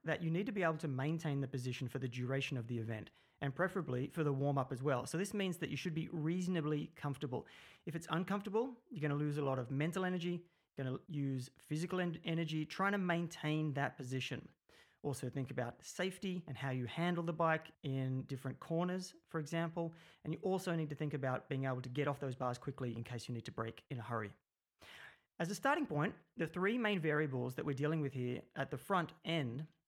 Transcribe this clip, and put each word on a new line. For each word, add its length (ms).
that 180
you 80
need 160
to 60
be 120
able 140
to 100
maintain 520
the 60
position 400
for 140
the 80
duration 480
of 100
the 120
event, 320
and 120
preferably 580
for 120
the 80
warm-up 400
as 100
well. 240
So 120
this 160
means 240
that 120
you 60
should 180
be 160
reasonably 840
comfortable. 500
If 80
it's 160
uncomfortable, 640
you're 180
gonna 120
lose 180
a 60
lot 160
of 100
mental 340
energy, 380
gonna 200
use 420
physical 320
en-, 240
energy 400
trying 280
to 60
maintain 760
that 220
position. 520
Also 260
think 220
about 320
safety 680
and 80
how 140
you 160
handle 360
the 100
bike 340
in 400
different 360
corners, 540
for 100
example. 540
And 80
you 80
also 340
need 140
to 60
think 180
about 380
being 160
able 160
to 80
get 180
off 120
those 140
bars 220
quickly 400
in 80
case 240
you 60
need 100
to 80
brake 380
in 80
a 40
hurry. 300
As 120
a 40
starting 300
point, 300
the 80
three 320
main 220
variables 560
that 100
we're 80
dealing 260
with 140
here 260
at 140
the 80
front 340
end 400